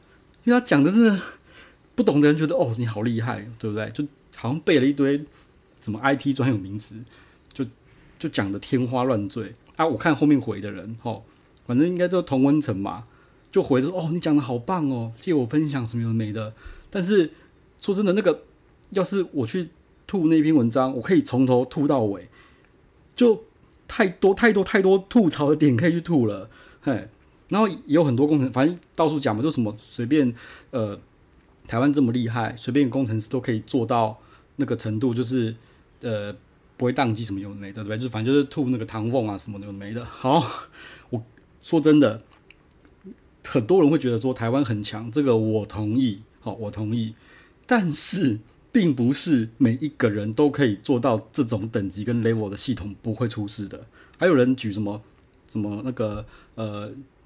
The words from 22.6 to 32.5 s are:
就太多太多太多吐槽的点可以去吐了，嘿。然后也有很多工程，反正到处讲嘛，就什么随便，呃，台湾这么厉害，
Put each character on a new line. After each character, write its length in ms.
就 300
太 220
多 240
太 180
多 120
太 180
多 160
吐 320
槽 200
的 60
点 220
可 100
以 40
去 100
吐 240
了， 240
嘿。 280
然 120
后 80
也 100
有 160
很 120
多 120
工 120
程， 120
反 160
正 100
到 140
处 100
讲 160
嘛， 60
就 80
什 100
么 160
随 300
便， 260
呃， 300
台 140
湾 120
这 80
么 120
厉 180
害， 260